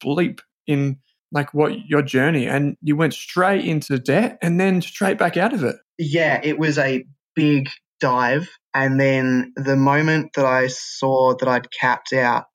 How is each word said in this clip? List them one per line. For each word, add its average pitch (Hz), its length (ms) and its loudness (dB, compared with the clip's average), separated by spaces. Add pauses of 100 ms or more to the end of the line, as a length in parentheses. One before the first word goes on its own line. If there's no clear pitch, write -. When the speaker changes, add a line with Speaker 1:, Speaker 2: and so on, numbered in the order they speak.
Speaker 1:
bleep 151 380 -2 (260)
in, 139 300 0 (360)
like, 143 220 -4
what - 320 -2
your 147 160 2
journey, 135 460 0
and 143 340 -2
you 147 140 0
went 156 180 0
straight 185 500 -2
into 151 340 -2
debt 143 440 0
and 170 160 0
then 185 240 2
straight 196 360 -4
back 175 180 0
out 196 160 0
of 220 100 -2
it. 120 140 -2 (220)
Speaker 2:
Yeah, 151 440 0
it 147 160 -2
was 151 200 0
a 135 260 0 (320)
big 147 320 2 (320)
dive. 127 480 0 (260)
And 135 260 2
then 131 560 2
the 139 200 0
moment 151 600 2
that 139 100 2
I 127 220 2
saw 131 720 0
that 127 100 -2
I'd 123 220 0
capped - 420 -2
out 123 320 0 (100)